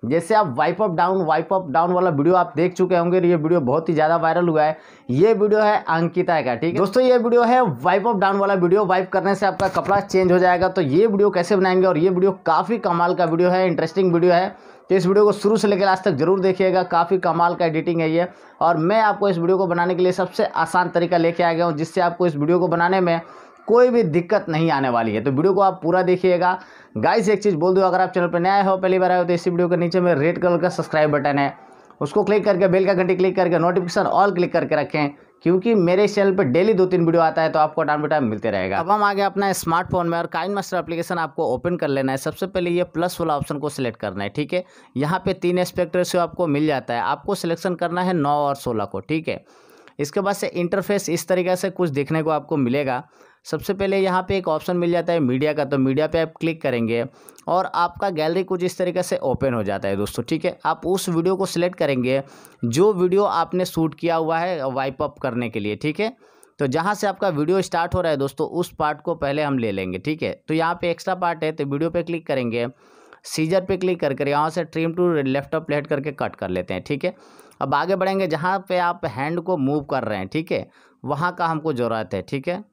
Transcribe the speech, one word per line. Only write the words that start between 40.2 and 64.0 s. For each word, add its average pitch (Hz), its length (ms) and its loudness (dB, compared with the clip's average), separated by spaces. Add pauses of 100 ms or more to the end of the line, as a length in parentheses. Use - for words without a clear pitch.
काइनमास्टर 185 500 -6
एप्लीकेशन 170 400 -6
आपको 160 280 -4
ओपन 127 300 -2
कर 151 120 -4
लेना 135 240 -2
है। 135 60 -4
सबसे - 300 -6
पहले 180 220 -4
ये 175 160 0
प्लस 175 340 -4
वाला 160 160 -2
ऑप्शन 147 220 -6
को 143 100 -6
सिलेक्ट 127 320 -6
करना 101 240 -6
है, 101 60 -6
ठीक 147 220 -6
है। 180 120 -4 (320)
यहाँ 156 280 -2
पे 190 100 -2
तीन 180 240 -2
एस्पेक्ट 180 380 -4
रेशियो 180 260 0
आपको 170 260 -4
मिल 147 180 0
जाता 135 280 -2
है, 117 80 -2
आपको 143 340 -4
सिलेक्शन 175 400 -4
करना 175 260 -4
है 185 120 0
नौ 147 240 0
और 143 180 0
सोलह 110 280 -4
को, - 180 -8
ठीक 160 260 -6
है। 98 160 -8 (560)
इसके 147 200 -4
बाद 196 140 -2
से 196 140 -6
इंटरफेस 190 640 -4
इस 170 180 -4
तरीके 180 280 0
से 190 140 -4
कुछ 180 200 -2
देखने 143 320 -2
को 156 80 -2
आपको 151 260 -2
मिलेगा। 131 460 -2 (440)
सबसे - 280 -4
पहले 196 240 -2
यहाँ 185 240 0
पे 196 140 -2
एक 185 120 -4
ऑप्शन 160 280 -2
मिल 175 140 0
जाता 170 220 0
है 170 80 2
मीडिया 135 320 0
का, 147 120 -2
तो 135 140 -2
मीडिया 135 280 2
पे 160 140 0
आप 160 160 -2
क्लिक 160 260 -4
करेंगे 117 420 -2 (440)
और 180 260 0
आपका 196 360 -2
गैलरी 170 340 -2
कुछ 185 180 -4
इस 180 160 -4
तरीके 180 240 -2
से - 160 -4
ओपन 131 360 -2
हो 113 80 -2
जाता 98 260 -4
है 98 80 -2
दोस्तों, 101 260 -4
ठीक 160 220 -4
है। 175 200 -4
आप 160 220 -2
उस 185 220 -2
वीडियो 175 280 0
को 190 100 -2
सिलेक्ट 180 300 -4
करेंगे 135 460 0 (440)
जो 160 260 2
वीडियो 185 320 2
आपने 175 400 -2
शूट 160 300 -4
किया 165 220 -2